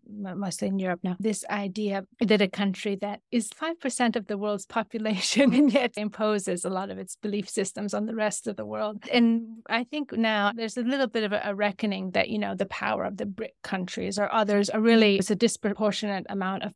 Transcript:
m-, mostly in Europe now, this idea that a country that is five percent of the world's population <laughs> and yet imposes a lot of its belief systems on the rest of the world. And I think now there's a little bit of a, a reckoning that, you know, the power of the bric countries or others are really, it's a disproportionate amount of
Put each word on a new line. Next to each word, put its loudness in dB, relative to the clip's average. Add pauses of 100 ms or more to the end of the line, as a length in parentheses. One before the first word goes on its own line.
m-, -8
mostly -4
in 0
Europe -2
now, -2
this -2
idea -4 (140)
that 6
a 4
country -2
that -6 (100)
is 0
five -6
percent 0
of -4
the -4
world's -4
population 2
<laughs> -
and 6
yet 2
imposes -2
a -2
lot -4
of -10
its -12
belief -4
systems -4
on -2
the -6
rest -2
of -4
the -8
world. -6 (100)
And 4
I 0
think -6
now 2
there's -6
a 0
little 0
bit 0
of -2
a, 0
a -4
reckoning -2
that, 4
you -2
know, -4
the 0
power -2
of -4
the -4
bric -8
countries -6
or 0
others 2
are 0
really, 8
it's 0
a 0
disproportionate 0
amount -4
of -8